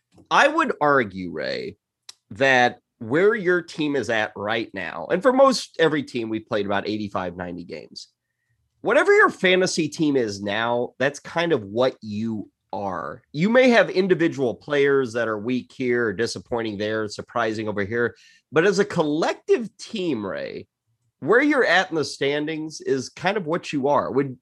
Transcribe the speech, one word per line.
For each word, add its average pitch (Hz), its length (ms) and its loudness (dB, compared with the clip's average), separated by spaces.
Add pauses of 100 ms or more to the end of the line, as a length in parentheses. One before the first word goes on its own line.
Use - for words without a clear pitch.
(280)
I 196 200 4
would 311 320 0
argue, 101 500 2
Ray, 65 460 -8 (560)
that 123 480 4 (180)
where 170 380 2
your 180 260 0
team 151 320 -4
is 120 160 -2
at 110 240 0
right 107 400 -4
now, 82 380 -8
and 185 100 0
for 254 100 4
most 262 460 2
every 156 240 2
team, 113 280 -6
we've 110 180 -6
played 104 180 -2
about 98 220 -2
eighty-five, 98 480 -6
ninety 87 260 -10
games. - 460 -16 (720)
Whatever 330 340 4
your 403 160 6
fantasy 185 560 2
team 147 300 0
is 101 260 0
now, 117 560 -2
that's 139 220 -2
kind 170 320 -2
of 127 100 0
what 110 380 -2
you 110 500 -6 (220)
are. 95 580 -8
You 165 180 0
may 254 200 6
have 202 200 6
individual 156 640 0
players 139 600 0
that 117 160 -2
are 107 100 -2
weak 123 340 -4
here, 120 360 -2
or 101 40 -2
disappointing 113 640 -4
there, 107 300 -4
surprising 110 600 -4
over 101 160 -2
here, 117 320 -2 (340)
but 165 160 2
as 196 140 2
a 190 40 4
collective 190 920 0
team, 156 500 -6
Ray, 71 400 -8 (540)
where 175 220 4
you're 285 220 2
at 185 260 2
in 160 60 -4
the 143 80 0
standings 151 760 -4
is 131 280 -2
kind 196 280 -2
of 190 80 -6
what 165 280 -4
you 139 160 0
are. 107 240 2
Would, 131 300 -2